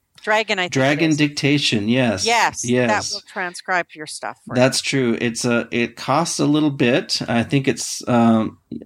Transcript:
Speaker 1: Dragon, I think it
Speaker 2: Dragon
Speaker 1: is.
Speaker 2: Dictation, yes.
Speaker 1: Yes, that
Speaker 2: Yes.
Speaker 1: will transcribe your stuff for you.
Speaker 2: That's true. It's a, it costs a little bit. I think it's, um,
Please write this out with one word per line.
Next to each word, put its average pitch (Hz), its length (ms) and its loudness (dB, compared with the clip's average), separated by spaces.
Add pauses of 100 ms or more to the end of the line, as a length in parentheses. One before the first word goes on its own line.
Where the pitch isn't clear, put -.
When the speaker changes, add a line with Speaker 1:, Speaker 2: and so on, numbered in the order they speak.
(220)
Speaker 1:
Dragon, 214 380 0
I 180 40 0
think 175 120 -6
it 135 40 2
Speaker 2:
Dragon 147 320 2
Speaker 1:
is. 151 60 2
Speaker 2:
Dictation, 143 720 0
yes. 117 360 2
Speaker 1:
Yes, 220 360 0
that 127 80 -6
Speaker 2:
Yes. 123 440 0
Speaker 1:
will 196 80 -10
transcribe 180 720 -6
your 156 120 -14
stuff - 400 -12
for 123 100 -8
you. 123 60 4
Speaker 2:
That's 127 180 2
true. 127 400 0
It's 117 260 -4
a, 117 260 0
it 117 240 -2
costs 156 440 -2
a 151 60 2
little 151 240 2
bit. 139 580 0
I 117 140 2
think 135 260 0
it's, - 400 -4
um, 117 520 4 (260)